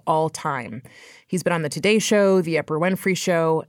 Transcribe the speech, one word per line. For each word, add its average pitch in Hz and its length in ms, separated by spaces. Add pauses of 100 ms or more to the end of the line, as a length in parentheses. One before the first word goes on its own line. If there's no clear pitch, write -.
all 160 220
time. 139 560 (420)
He's 180 160
been 175 100
on 165 100
The 147 60
Today 196 300
Show, 196 440
The 160 120
Oprah 151 240
Winfrey 185 380
Show, 165 520